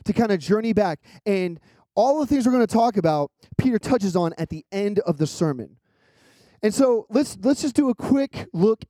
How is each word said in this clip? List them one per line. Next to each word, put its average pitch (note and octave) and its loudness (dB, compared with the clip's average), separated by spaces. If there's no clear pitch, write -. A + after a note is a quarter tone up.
to - -2
kinda G#3+ 2
journey G#3+ 0
back. F#3 0
And F#3 -2
all C4+ 2
the C#4+ -2
things C4+ 2
we're B3+ 4
gonna B3 4
talk A3+ 2
about, D#3 0
Peter A#3+ 0
touches F#3+ 0
on E3+ 0
at D#3+ -6
the D#3 -12
end G3+ -2
of D#3 -2
the D3+ 0
sermon. C3+ -4
And G#3 2
so B3 2
let's, B3+ -2
let's C4 0
just C#4+ -4
do C#4 0
a A#3 -2
quick - -2
look G#3 0